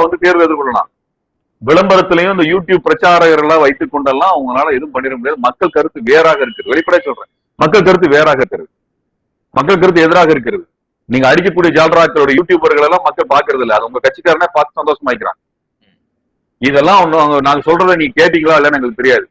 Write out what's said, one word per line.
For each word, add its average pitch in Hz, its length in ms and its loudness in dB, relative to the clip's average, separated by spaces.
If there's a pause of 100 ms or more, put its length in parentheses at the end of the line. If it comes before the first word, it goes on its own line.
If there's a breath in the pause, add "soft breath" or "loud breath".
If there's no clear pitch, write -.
வந்து 170 200 -4
தேர்வு 175 220 2
எதிர்கொள்ளலாம். 135 440 -4 (720)
விளம்பரத்திலையும் 185 720 2
இந்த 175 160 0
YouTube 180 340 -2
பிரச்சாரகர்களா 160 800 2
வைத்துக் 139 300 -2
கொண்டெல்லாம் 143 420 -2
அவங்களால 139 420 -4
எதுவும் 143 180 -10
பண்ணிட 131 220 -6
முடியாது. 135 300 -8
மக்கள் 170 280 -4
கருத்து 151 240 -4 (100)
வேறாக 156 360 2
இருக்கிறது, 104 280 -10
வெளிப்படையா 165 340 0
சொல்றேன், - 220 -12 (300)
மக்கள் 160 280 2
கருத்து 185 280 2
வேறாக 147 280 2
இருக்கிறது, - 260 -10 (840)
மக்கள் 165 300 0
கருத்து 170 240 4
எதிராக 170 280 2
இருக்கிறது. 113 300 -8 (440)
நீங்க 131 220 0
அடிக்கக்கூடிய 175 460 0
ஜால்ராக்களோட 160 640 2
யூடியூபர்கள் 160 500 0
எல்லாம் 180 180 0
மக்கள் 143 280 -4
பாக்குறது 143 300 -2
இல்ல, 110 120 0
அது 117 120 -6
உங்க 123 160 -8
கட்சிக்காரனே 165 520 0
பார்த்து 147 240 -4
சந்தோஷமாயிக்கிறாங்க. 143 600 -6 (1200)
இதெல்லாம் 143 420 2
ஒண்ணு 160 180 0
அவங்க, 147 160 0 (100)
நாங்க 143 200 0
சொல்றதை 175 340 2
நீங்க 143 200 -6
கேட்டீங்களா 160 380 2
இல்லைன்னு 147 200 0
எங்களுக்கு 123 240 -8
தெரியாது. 120 280 2